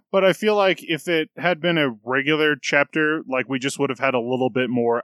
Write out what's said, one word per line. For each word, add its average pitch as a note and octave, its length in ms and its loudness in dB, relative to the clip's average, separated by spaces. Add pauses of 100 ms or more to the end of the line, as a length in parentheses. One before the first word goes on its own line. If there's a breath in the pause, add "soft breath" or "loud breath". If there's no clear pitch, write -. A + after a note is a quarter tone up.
(120)
but G3 120 2
I F#3+ 100 6
feel G#3+ 220 0
like F#3+ 280 2
if D#3+ 240 -6
it D#3+ 280 0
had E3+ 240 -2
been E3+ 200 0
a C#3+ 100 2 (160)
regular D3 500 2
chapter, D3+ 720 0
like, B2+ 220 -4
we C3+ 80 -2
just C3 220 -4
would C#3 100 0
have A#2+ 100 -6
had C3+ 140 2
a B2+ 60 2
little B2 320 -2
bit B2+ 180 0
more A#2 340 0